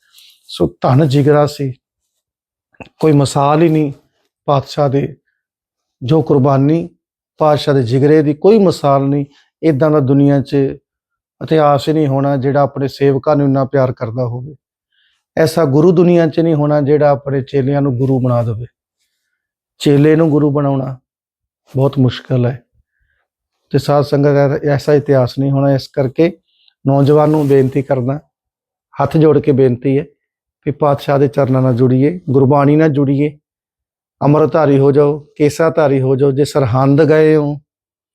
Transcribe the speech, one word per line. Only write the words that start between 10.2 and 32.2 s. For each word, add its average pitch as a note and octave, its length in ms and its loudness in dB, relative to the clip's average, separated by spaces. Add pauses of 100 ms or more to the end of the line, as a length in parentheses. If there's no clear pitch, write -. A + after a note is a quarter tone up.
'ਚ C#3 140 -6 (880)
ਇਤਿਹਾਸ D3 460 0
ਹੀ D3+ 40 0
ਨਹੀਂ D#3 140 0
ਹੋਣਾ C#3 300 -2
ਜਿਹੜਾ C#3 240 -2
ਆਪਣੇ C3+ 260 -4
ਸੇਵਕਾਂ C#3 480 0
ਨੂੰ C#3+ 100 0
ਇੰਨਾ C3+ 200 0
ਪਿਆਰ C3 260 -2
ਕਰਦਾ A#2+ 340 -8
ਹੋਵੇ। B2 300 -10 (840)
ਐਸਾ D#3+ 280 0
ਗੁਰੂ D#3 260 2
ਦੁਨੀਆ E3+ 360 2
'ਚ D3 120 -6
ਨਹੀਂ E3 140 0
ਹੋਣਾ D3 280 0
ਜਿਹੜਾ D3 280 2
ਆਪਣੇ C#3 320 -4
ਚੇਲਿਆਂ C#3 400 -2
ਨੂੰ C3+ 160 -2
ਗੁਰੂ C3 220 -2
ਬਣਾ A#2+ 240 -2
ਦੇਵੇ। A2+ 220 -8 (1120)
ਚੇਲੇ D3+ 380 2
ਨੂੰ D#3+ 140 2
ਗੁਰੂ D3 220 0
ਬਣਾਉਣਾ C3+ 460 -4 (800)
ਬਹੁਤ C3+ 240 0
ਮੁਸ਼ਕਲ B2 460 -2
ਹੈ B2+ 180 -6 (1080)
ਤੇ - 60 0
ਸਾਧ C#3+ 260 0
ਸੰਗਤ C#3+ 240 0
ਐ-, C#3+ 420 0
ਐਸਾ C#3+ 240 -2
ਇਤਿਹਾਸ C3+ 460 0
ਨਹੀਂ C#3 120 -2
ਹੋਣਾ। C#3 220 0
ਇਸ C3 140 -4
ਕਰਕੇ C#3+ 500 -2 (500)
ਨੌਜਵਾਨ C#3+ 420 2
ਨੂੰ D3+ 180 0
ਬੇਨਤੀ C3+ 340 2
ਕਰਦਾ, C3 380 -4 (840)
ਹੱਥ - 140 -2
ਜੋੜ D3+ 220 4
ਕੇ C#3+ 120 -2
ਬੇਨਤੀ C3+ 480 0
ਹੈ D#3+ 40 -4 (580)
ਕਿ D3 100 -6
ਪਾਤਸ਼ਾਹ C#3+ 480 -2
ਦੇ C#3+ 80 2
ਚਰਨਾਂ C3 340 0
ਨਾਲ C3 140 0
ਜੁੜੀਏ, C3 440 0 (100)